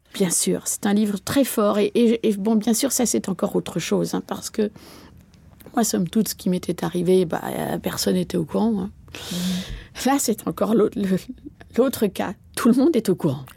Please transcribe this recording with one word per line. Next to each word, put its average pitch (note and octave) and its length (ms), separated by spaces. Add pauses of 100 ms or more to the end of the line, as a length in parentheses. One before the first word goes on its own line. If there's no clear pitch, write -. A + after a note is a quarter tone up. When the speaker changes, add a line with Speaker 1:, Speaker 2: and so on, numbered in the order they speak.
(140)
Speaker 1:
Bien F#3+ 160
sûr, F3+ 360
c'est - 200
un G3+ 80
livre G#3 240
très C#4 280
fort G#3 340
et, - 160
et, A#3 320
et G#3+ 80
bon, G#3 200
bien A3 180
sûr, B3 180
ça, B3 140
c'est G#3+ 240
encore F#3 260
autre F3 240
chose, E3+ 340
hein, - 120
parce - 240
que G#3+ 200 (1040)
moi, A#3 120
somme G3 220
toute, A3 220
ce - 60
qui - 140
m'était - 340
arrivé, F3+ 420
bah, - 200
euh, - 320
personne F#3 380
n'était F3+ 220
au E3 80
courant, G#3 340
hein. G3 120 (400)
Speaker 2:
Mhm. F3+ 760
Speaker 1:
Là, C#4 120
c'est - 260
encore G3 300
l'autre, G#3 240
le, F#3+ 180 (600)
l'autre A#3+ 300
cas. G3 260 (240)
Tout - 100
le A#3 80
monde C#4 220
est A3 100
au F3+ 80
courant. C#3 300 (100)